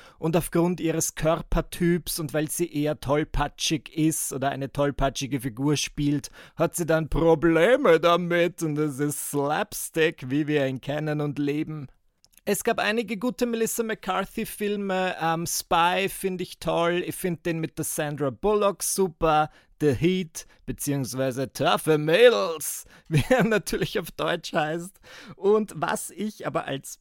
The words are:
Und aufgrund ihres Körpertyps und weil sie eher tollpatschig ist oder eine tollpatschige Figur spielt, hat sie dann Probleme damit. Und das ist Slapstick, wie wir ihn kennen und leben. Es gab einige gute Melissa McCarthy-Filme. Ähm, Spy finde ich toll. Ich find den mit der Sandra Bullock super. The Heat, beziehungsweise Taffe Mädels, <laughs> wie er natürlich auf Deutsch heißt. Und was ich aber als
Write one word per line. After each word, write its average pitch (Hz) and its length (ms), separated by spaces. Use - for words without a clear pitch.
Und 165 180
aufgrund 175 440
ihres 160 340
Körpertyps 165 1080
und 156 140
weil 151 160
sie - 240
eher 147 260
tollpatschig - 960
ist 156 380
oder 135 160
eine 135 220
tollpatschige 139 680
Figur 135 360
spielt, 143 540
hat 165 200
sie 170 120
dann 160 220
Probleme 165 920
damit. 170 640
Und 156 140
das 151 200
ist 147 320
Slapstick, 147 1040
wie 147 160
wir 147 180
ihn 131 160
kennen 151 400
und 147 160
leben. 147 480
Es 202 200
gab 226 160
einige 214 380
gute 240 280
Melissa 226 380
McCarthy-Filme. 202 1400
Ähm, 165 240
Spy 180 640
finde 185 320
ich - 160
toll. 170 480
Ich 156 80
find 175 320
den 165 140
mit - 180
der 156 80
Sandra 147 460
Bullock 202 500
super. 160 680
The 147 140
Heat, 180 540
beziehungsweise 131 880
Taffe 156 460
Mädels, 190 840
<laughs> - 120
wie 151 200
er 247 140
natürlich 214 560
auf 165 100
Deutsch 160 440
heißt. 165 460
Und 202 400
was 170 340
ich 208 380
aber 156 180
als 139 360